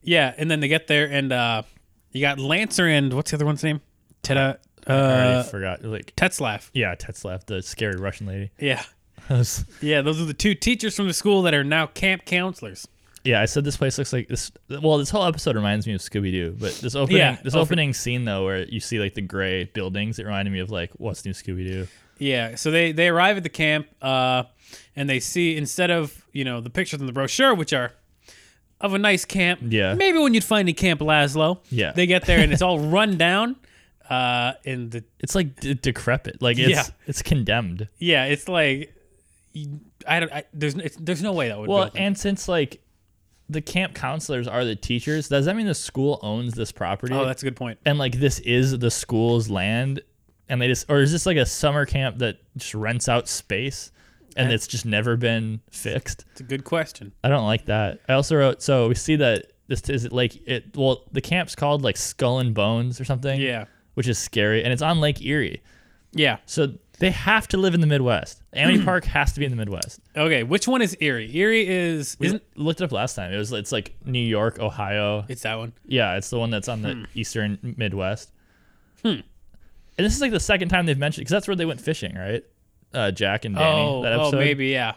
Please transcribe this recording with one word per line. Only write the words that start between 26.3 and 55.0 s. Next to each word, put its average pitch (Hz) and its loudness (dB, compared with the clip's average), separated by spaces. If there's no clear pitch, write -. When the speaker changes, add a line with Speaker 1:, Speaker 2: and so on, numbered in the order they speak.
Speaker 1:
you 139 -4
know, 123 -4
the 117 -10
pictures 170 -4
in 139 -4
the 127 -6
brochure, 175 2
which 160 0
are 123 0
of 196 0
a 196 0
nice 202 2
camp, 180 0
Speaker 2:
Yeah. 110 2
Speaker 1:
maybe 370 4
when 277 4
you'd 226 4
find 208 2
in 170 2
Camp 170 2
Laszlo, 151 4
Speaker 2:
Yeah. 104 0
Speaker 1:
they 180 2
get 180 2
there 170 6
and 151 6
it's 170 2
all 180 2
Speaker 2:
<laughs> 151 0
Speaker 1:
run 196 4
down, 196 2
uh, 123 0
in 123 -6
the 113 -10
Speaker 2:
It's, - -6
like, 160 -2
d-, 139 -2
decrepit, - -2
like, 120 2
it's, 127 6
Speaker 1:
Yeah. 147 4
Speaker 2:
it's - -6
condemned. 107 0
Speaker 1:
Yeah, 156 2
it's 143 -2
like, 151 0
y-, 147 -12
I 165 2
don't, 160 -2
I, 151 -8
there's, 147 -2
it's, 165 -8
there's 165 -4
no 202 -2
way 143 0
that 104 -6
would 107 -6
Speaker 2:
Well, 196 4
Speaker 1:
build 196 -10
them. - -6
Speaker 2:
and 196 0
since, 196 -2
like, 170 -2
the 151 -4
camp 185 -4
counselors 135 -4
are 123 -2
the 113 -2
teachers, 147 -4
does 139 2
that 185 0
mean 220 -2
the 175 0
school 135 -2
owns 110 -4
this 110 -6
property? 101 -4
Speaker 1:
Oh, 135 0
that's 131 -6
a - -8
good 127 -6
point. 117 -8
Speaker 2:
And, 147 2
like, 131 0
this 135 2
is 127 2
the 120 2
school's 117 2
land, 113 -2
and 127 -2
they 123 2
just, 127 0
or 143 6
is 139 6
this, 170 -2
like, 180 2
a 127 4
summer 147 0
camp 127 -2
that 117 -2
just - -10
rents 110 -2
out 120 2
space, - -6
and 127 2
Speaker 1:
That 120 2
Speaker 2:
it's - -4
just 117 -6
never 113 0